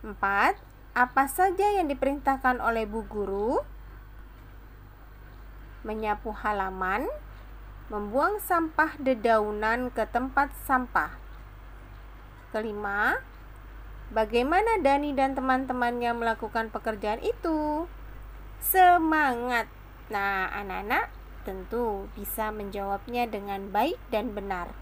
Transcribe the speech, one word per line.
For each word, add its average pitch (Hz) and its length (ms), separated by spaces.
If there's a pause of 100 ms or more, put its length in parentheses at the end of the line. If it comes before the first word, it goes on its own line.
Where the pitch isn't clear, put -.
Empat, 208 560 (320)
apa 254 320
saja 392 480
yang 349 160
diperintahkan 269 720
oleh 226 240
bu 214 240
guru? 208 560 (2250)
Menyapu 214 560
halaman, 190 720 (800)
membuang 226 560
sampah 320 560
dedaunan 226 960
ke 226 160
tempat 269 400 (160)
sampah. 247 480 (1400)
Kelima, 214 640 (960)
bagaimana 277 720
Dani 285 320
dan 269 240
teman-temannya 254 800
melakukan 226 480
pekerjaan 214 560
itu? 311 640 (720)
Semangat! 311 1120 (400)
Nah, 196 400
anak-anak 202 640 (320)
tentu 202 640
bisa 214 400
menjawabnya 202 800
dengan 196 400
baik 247 240 (160)
dan 214 240
benar. 190 460